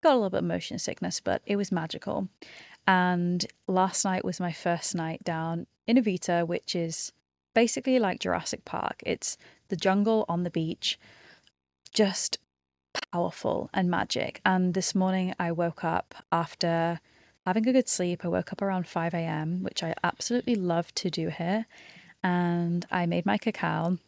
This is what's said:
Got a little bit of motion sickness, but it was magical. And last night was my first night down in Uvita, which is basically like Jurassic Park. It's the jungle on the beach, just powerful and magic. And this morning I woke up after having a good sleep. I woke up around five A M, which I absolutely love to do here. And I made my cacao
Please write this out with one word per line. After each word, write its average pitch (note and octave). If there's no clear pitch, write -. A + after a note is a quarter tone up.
Got D#4
a -
little G#3+
bit F#3+
of -
motion F3
sickness, -
but -
it G3+
was G3+
magical. F3
And F3+
last F#3
night F#3
was F3+
my F3
first -
night D#3+
down E3
in A#3
Uvita, F3+
which -
is E3
basically B3+
like G#3
Jurassic -
Park. -
It's -
the -
jungle G3+
on F3
the F3
beach, -
just -
powerful -
and F3+
magic. -
And F#3
this F#3
morning F#3
I E3+
woke E3+
up -
after E3+
having A3
a B3+
good B3+
sleep. F3
I E3+
woke F3+
up G3
around F#3+
five E3
A F3
M, E3
which -
I E3
absolutely A#3+
love F3
to F3+
do D#3+
here. F3+
And F3
I F3
made E3+
my G3+
cacao E3+